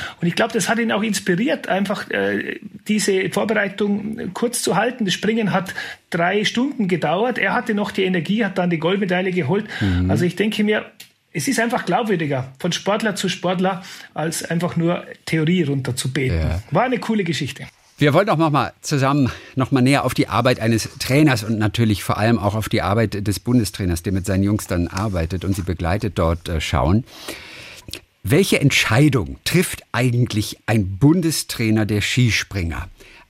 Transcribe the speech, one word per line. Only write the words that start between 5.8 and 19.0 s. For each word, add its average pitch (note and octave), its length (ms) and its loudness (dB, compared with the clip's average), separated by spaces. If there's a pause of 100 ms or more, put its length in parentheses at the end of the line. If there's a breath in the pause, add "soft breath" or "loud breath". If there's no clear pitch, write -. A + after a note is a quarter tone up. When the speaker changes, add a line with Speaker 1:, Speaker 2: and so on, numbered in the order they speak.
Speaker 1:
drei F#3 360 0
Stunden A#3+ 420 -2
gedauert. F3+ 500 0
Er F#3+ 160 0
hatte A#3 220 -2
noch G3+ 160 -2
die F#3+ 140 0
Energie, F#3 380 0
hat F#3+ 140 -4
dann F3+ 140 0
die D#3+ 80 0
Goldmedaille F#3 520 0
geholt. F3+ 340 0 (160 loud breath)
Speaker 2:
Mhm. F2+ 280 2
Speaker 1:
Also D#3+ 160 2
ich F3 100 -2
denke G#3+ 280 0
mir, G#3 200 0 (480)
es E3+ 160 -4
ist B3 120 0
einfach A#3 260 -2
glaubwürdiger, E3+ 720 0
von F3+ 140 -2
Sportler G#3+ 440 -2
zu F#3+ 140 -2
Sportler, F#3 540 -2 (320 loud breath)
als D#3+ 280 -4
einfach E3+ 340 -2
nur E3 280 0 (220)
Theorie D#3+ 340 2
runterzubeten. C3 800 -2
Speaker 2:
Ja. D#2+ 320 0
Speaker 1:
War G3 140 2
eine C4 120 0
coole G#3+ 260 0
Geschichte. C#3+ 420 -6 (340)
Speaker 2:
Wir C#3+ 140 6
wollen G3 160 4
auch E3+ 80 2
noch D#3+ 120 2
mal C3 320 0
zusammen C3+ 500 2 (240 loud breath)